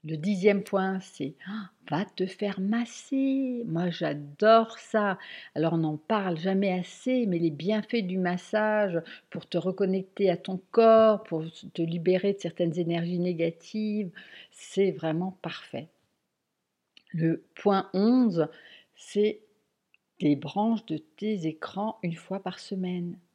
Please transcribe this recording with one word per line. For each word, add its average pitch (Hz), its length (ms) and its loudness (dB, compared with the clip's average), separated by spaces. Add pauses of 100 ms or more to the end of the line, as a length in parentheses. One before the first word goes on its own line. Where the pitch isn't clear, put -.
Le 156 100 -6
dixième 175 480 2
point, 190 380 -2
c'est, - 320 -10 (160)
ah, 208 200 -10 (200)
va 170 160 -2
te - 220 -4
faire 196 340 -6
masser. 254 1040 -2
Moi, 170 240 -2
j'adore 170 880 2
ça. 202 400 0 (380)
Alors, 156 180 2
on 165 60 2
n'en 156 180 0
parle 190 400 -2
jamais 190 340 0
assez, 240 540 -2
mais 175 140 0
les 165 100 2
bienfaits 202 560 -2
du 185 140 -2
massage 190 840 0 (300)
pour - 180 -12
te 175 80 -2
reconnecter 190 720 0
à 175 80 2
ton 185 240 -8 (100)
corps, 220 520 8
pour 160 200 -4 (300)
te 170 80 -4
libérer 180 520 0
de 196 60 -6
certaines 170 380 -2
énergies 170 420 -2
négatives, 180 920 -2 (400)
c'est - 400 0
vraiment 170 500 -4
parfait. 156 460 -10 (1200)
Le 165 320 0 (120)
point 196 380 0
onze, 202 540 4 (480)
c'est - 440 -2 (800)
débranche 185 680 0
de 160 120 -6
tes 202 500 -6
écrans 196 560 -6
une 165 120 -2
fois 190 260 -10
par 185 180 -10
semaine. 180 580 -6 (180)